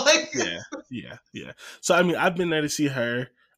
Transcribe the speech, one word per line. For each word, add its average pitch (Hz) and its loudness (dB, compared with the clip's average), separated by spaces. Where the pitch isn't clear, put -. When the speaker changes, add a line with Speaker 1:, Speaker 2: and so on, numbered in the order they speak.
Speaker 1:
like, 302 4
Speaker 2:
Yeah, 85 -4
yeah, 78 -12
yeah. 71 -12
So, - 2
I 175 6
mean, 175 4
I've 170 2
been 175 0
there 156 2
to 151 0
see 147 0
her. 123 -2